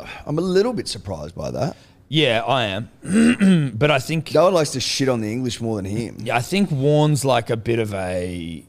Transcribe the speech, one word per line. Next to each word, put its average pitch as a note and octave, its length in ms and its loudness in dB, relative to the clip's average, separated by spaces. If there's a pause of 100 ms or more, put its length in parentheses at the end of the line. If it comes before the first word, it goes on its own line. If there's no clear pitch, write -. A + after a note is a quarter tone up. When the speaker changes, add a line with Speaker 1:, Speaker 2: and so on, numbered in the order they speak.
(260)
Speaker 1:
I'm D3 120 -2
a E3+ 40 0
little F#3+ 300 2
bit F#3+ 160 -6
surprised D#2+ 460 -10
by C#2+ 180 -6
that. F2 240 -4 (360)
Speaker 2:
Yeah, B2+ 300 2
I A#2+ 220 0
am. F3 1080 2
<clears throat> G#2 60 -6
But D3+ 140 4
I C3+ 80 2
think D#3 340 -4
Speaker 1:
No D#3 100 6
one F#3+ 100 4
likes D3+ 160 2
to C3 100 -4
shit - 280 0
on B2 120 2
the G#2+ 100 -4
English B2 300 -4
more A2+ 160 -2
than F#2+ 80 -4
him. G#2 360 -6
Speaker 2:
Yeah, A#2 160 -2
I A#2+ 40 2
think F#3+ 320 0
Warren's, D3 520 2
like, A#2+ 260 2
a A#2 60 0
bit A2+ 220 -2
of G#2+ 160 -2
a F2+ 760 -6